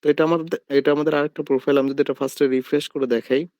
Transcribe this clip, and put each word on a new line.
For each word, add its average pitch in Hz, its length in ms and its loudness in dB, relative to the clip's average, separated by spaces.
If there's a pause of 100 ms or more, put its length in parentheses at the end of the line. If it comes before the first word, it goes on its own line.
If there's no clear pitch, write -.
তো - 120 -20
এটা 165 120 2
আমার, 165 160 0 (380)
এটা 139 140 2
আমাদের 151 220 0
আরেকটা 147 280 -4
প্রোফাইল, 143 360 0
আমি 135 120 0
যদি 139 120 -4
এটা 143 120 0
ফার্স্টে 135 320 -2
রিফ্রেশ 131 420 -2
করে 135 180 -4
দেখাই 120 360 0 (180)